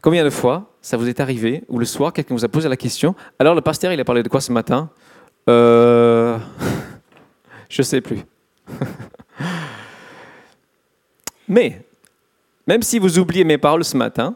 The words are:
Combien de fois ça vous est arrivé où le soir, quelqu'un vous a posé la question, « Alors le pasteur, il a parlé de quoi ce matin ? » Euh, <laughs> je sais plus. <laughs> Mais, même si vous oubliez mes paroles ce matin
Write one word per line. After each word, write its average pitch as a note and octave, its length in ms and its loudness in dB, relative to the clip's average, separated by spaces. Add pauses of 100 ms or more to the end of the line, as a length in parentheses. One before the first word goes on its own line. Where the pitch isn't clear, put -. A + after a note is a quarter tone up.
Combien D#3+ 220 2
de C#3+ 60 2
fois C3+ 420 -2 (140)
ça B2+ 100 -4
vous A#2 120 -2
est A#2+ 100 -6
arrivé C3 500 -4
où A#2+ 120 -4
le A#2 40 0
soir, D3 280 -4
quelqu'un C#3+ 220 -6
vous A#2 100 -4
a A#2 40 -2
posé D#3 200 -2
la C3 80 -2
question, « C#3+ 400 -4 (240)
Alors D#3+ 160 4
le D#3 40 0
pasteur, D#3 320 -2
il D#3+ 60 -4
a B2+ 60 -2
parlé A#2+ 180 0
de A2 60 -4
quoi C3+ 120 0
ce B2 120 -6
matin ? » B2+ 360 -2 (600)
Euh, A#2 880 4 (640)
<laughs> - 640 -20
je - 140 -2
sais C3 180 0
plus. A2 220 -10 (460)
<laughs> - 60 -14 (2750)
Mais, F#3 360 0 (800)
même A3 160 2
si A#3 160 -2
vous F#3 200 2
oubliez F3+ 260 2
mes D#3 140 2
paroles D#3 260 2
ce - 120 -4
matin A#2+ 400 -2